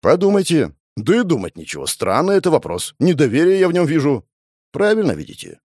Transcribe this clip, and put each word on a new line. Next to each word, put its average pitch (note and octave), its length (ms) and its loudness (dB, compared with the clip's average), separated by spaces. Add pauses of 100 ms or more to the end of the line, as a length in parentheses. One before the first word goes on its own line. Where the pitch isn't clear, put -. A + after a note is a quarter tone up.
Подумайте. E3+ 720 2 (220)
Да D3+ 240 0
и - 20 0
думать B2 340 -4
нечего. D2+ 300 -12
Странный D3 500 0
это F#3 140 0
вопрос. F2+ 480 -2
Недоверие D#3+ 600 2
я F#3 100 2
в E3+ 40 -2
нём F3 140 0
вижу. C#3+ 420 -2 (420)
Правильно G#3 420 0
видите. D#2 560 -14